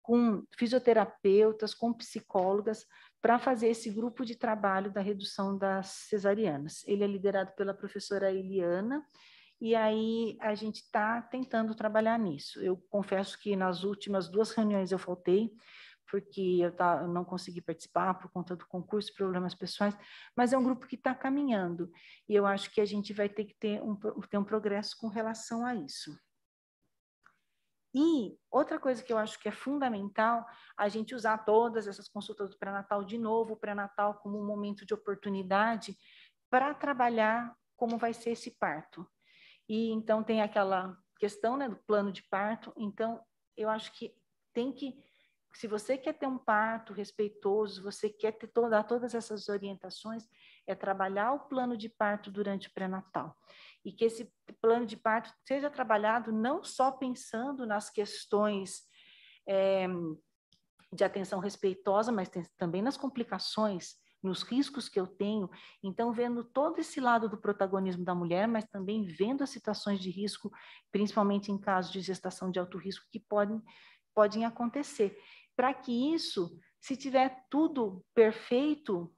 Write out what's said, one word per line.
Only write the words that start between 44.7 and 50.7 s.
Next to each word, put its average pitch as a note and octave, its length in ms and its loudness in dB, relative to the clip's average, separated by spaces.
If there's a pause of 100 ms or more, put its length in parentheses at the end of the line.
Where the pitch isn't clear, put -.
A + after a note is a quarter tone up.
que, C4+ 240 -8 (580)
se - 120 -12
você G#3+ 320 -2
quer D#4 160 -4
ter C#4 140 -6
um C4 100 -4
parto A3 540 0
respeitoso, G3+ 880 -2
você G3+ 280 -6
quer A3 240 -2
ter - 140 -14
to-, A#3 220 2
dar G#3+ 140 4
todas A#3 320 -2
essas G#3+ 320 -6
orientações, G3+ 800 -8 (400)
é F#3+ 80 -4